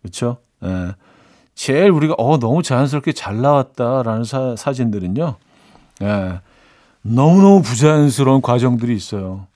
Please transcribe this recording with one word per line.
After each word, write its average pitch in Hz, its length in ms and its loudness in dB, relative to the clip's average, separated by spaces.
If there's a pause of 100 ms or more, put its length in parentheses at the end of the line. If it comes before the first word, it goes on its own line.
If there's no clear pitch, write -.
그쵸? 120 360 -8 (260)
예. 92 300 -6 (600)
제일 160 360 2
우리가, 156 260 0
"어, 139 220 2
너무 123 240 0
자연스럽게 139 500 -2
잘 107 300 -6
나왔다"라는 127 840 -2
사-, 131 320 -6
사진들은요. 117 800 -4 (680)
예. 95 360 -4 (640)
너무너무 175 580 6
부자연스러운 135 800 2
과정들이 120 560 0
있어요. 95 600 -10